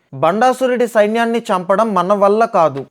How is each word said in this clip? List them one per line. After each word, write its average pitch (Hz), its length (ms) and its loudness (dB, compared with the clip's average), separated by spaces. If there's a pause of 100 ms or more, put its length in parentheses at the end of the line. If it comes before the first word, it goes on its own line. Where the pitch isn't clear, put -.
(140)
"బండాసురుడి 240 760 0
సైన్యాన్ని 226 520 0
చంపడం 196 540 -2
మన 185 200 0
వల్ల 202 320 2
కాదు, 156 460 0